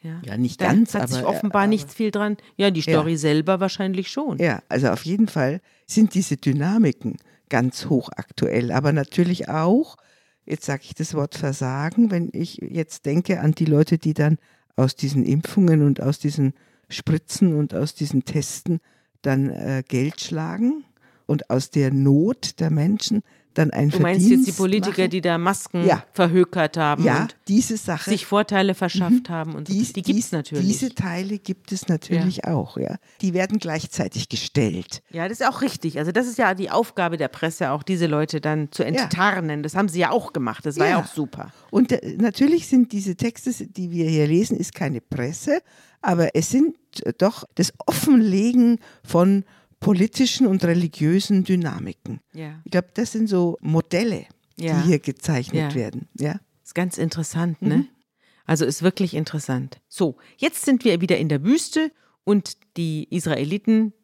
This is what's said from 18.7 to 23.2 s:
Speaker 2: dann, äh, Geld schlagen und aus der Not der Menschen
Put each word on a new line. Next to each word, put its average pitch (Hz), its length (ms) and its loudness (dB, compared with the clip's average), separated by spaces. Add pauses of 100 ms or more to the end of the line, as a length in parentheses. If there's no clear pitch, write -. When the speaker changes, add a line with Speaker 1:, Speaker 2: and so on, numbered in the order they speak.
Speaker 2:
dann, 135 280 0
äh, 131 380 -4
Geld 135 320 -2
schlagen 196 640 -4 (420)
und - 240 -2
aus 131 200 0
der 135 240 0
Not 139 680 2
der 160 100 0
Menschen 190 520 0 (320)